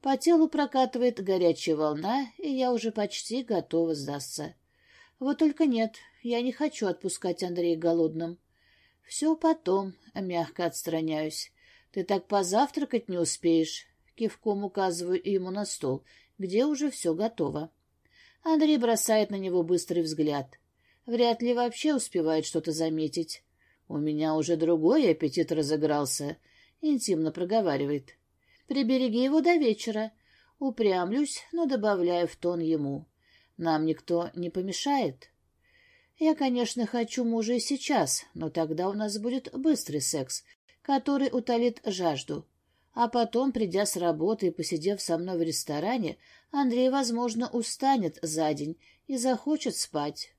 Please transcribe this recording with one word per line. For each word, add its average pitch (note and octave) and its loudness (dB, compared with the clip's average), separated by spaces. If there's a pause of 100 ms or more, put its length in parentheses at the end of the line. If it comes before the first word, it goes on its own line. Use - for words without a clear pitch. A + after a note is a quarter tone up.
По C4+ 2
телу D#4+ 6
прокатывает B3+ 0
горячая F3 2
волна, D#3+ 0 (100)
и E4 -6
я B3+ 2
уже A3+ -2
почти G#3+ -4
готова E3 0
сдаться. C#3+ -8 (680)
Вот C4+ -2
только D#4 4
нет, A3+ 0 (260)
я A#3+ -2
не B3 0
хочу D4 -2
отпускать F3+ -4
Андрея F3 0
голодным. E3 0 (680)
«Всё D#4 0
потом», G3 0 (200)
мягко F3 -4
отстраняюсь. D#3+ -4 (400)
«Ты F#3+ -4
так G3 -2
позавтракать A3 0
не F3+ -4
успеешь», E3 0 (280)
кивком G#3 -2
указываю F3+ -2
ему F#3 -2
на G3+ -4
стол, C3+ -4 (340)
где G3 2
уже D4 0
всё E3 -2
готово. E3 -4 (720)
Андрей D4+ 4
бросает A3 2
на G3 -6
него F3+ 0
быстрый E3+ 0
взгляд. D3+ -2 (480)
Вряд A#3 2
ли A#3+ 2
вообще A#3+ 0
успевает D#3+ 0
что-то D#3+ -2
заметить. D#3+ -4 (460)
«У D3+ -6
меня D3+ 0
уже D#3 2
другой E3+ 4
аппетит D#3 0
разыгрался», D3 0 (440)
интимно G3 0
проговаривает. D3+ 0 (580)
«Прибереги B3+ 2
его D4 4
до F4 4
вечера». A3 0 (480)
Упрямлюсь, A3 0 (100)
но E4+ 0
добавляю F#3 2
в - -10
тон F3 -2
ему. D3+ -2 (500)
«Нам D#3+ 0
никто E3+ -2
не F3 -6
помешает». F#3+ -2 (880)
Я, D#4 4
конечно, B3 0
хочу A#3 -2
мужа A3+ 0
и A#3+ 2
сейчас, B3+ 0
но D#3+ -6
тогда E3 -2
у - -6
нас G#3 -4
будет B3 -4
быстрый C4 0
секс, - -4 (380)
который C#4 0
утолит A#3+ 0
жажду. E3 -4 (460)
А A#3+ 0
потом, A#3+ 0
придя G3+ 0
с - -4
работы F3 0
и - 2
посидев E3+ -4
со E3+ -2
мной F3 -4
в E3 2
ресторане, E3 -2 (320)
Андрей, B3+ 2
возможно, A#3+ -2
устанет A#3+ 0
за D#3 0
день D3 -4 (300)
и C4+ -4
захочет C4 0
спать. - -6